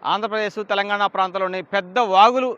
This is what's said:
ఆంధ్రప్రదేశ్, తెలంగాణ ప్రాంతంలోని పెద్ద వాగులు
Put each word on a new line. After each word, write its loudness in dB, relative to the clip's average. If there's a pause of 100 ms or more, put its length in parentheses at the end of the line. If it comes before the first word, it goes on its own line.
ఆంధ్రప్రదేశ్, -4
తెలంగాణ 0
ప్రాంతంలోని -2
పెద్ద -4
వాగులు 4